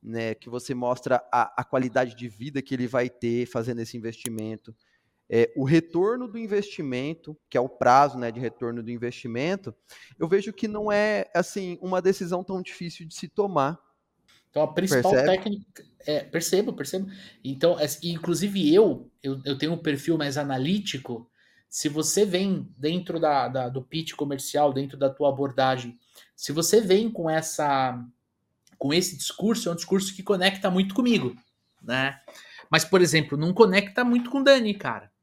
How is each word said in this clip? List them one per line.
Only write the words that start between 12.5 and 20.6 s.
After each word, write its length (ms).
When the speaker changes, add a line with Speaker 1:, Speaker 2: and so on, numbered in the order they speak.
Speaker 1:
difícil 460
de 80
se 140
tomar. 500
Speaker 2:
Então, 120
a 100
principal 400
Speaker 1:
Percebe? 240
Speaker 2:
técnica, 480
é, 140
percebo, 540
percebo. 360
Então, 380
é, 60
inclusive 680
eu, 380
eu, 220
eu 120
tenho 160
um 60
perfil 400
mais 180
analítico. 920